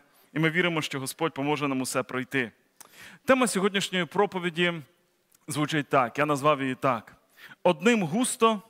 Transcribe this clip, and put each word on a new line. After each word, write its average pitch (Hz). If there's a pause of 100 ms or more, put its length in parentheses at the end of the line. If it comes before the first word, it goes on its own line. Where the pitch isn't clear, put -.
(340)
І -
ми 160
віримо, 170
що 139
Господь 156
поможе 143
нам 135
усе 127
пройти. 127 (720)
Тема 254
сьогоднішньої 185
проповіді 175 (760)
звучить 147
так, 127
я 147
назвав 143
її 131
так: 120 (460)
"Одним 185
густо, 220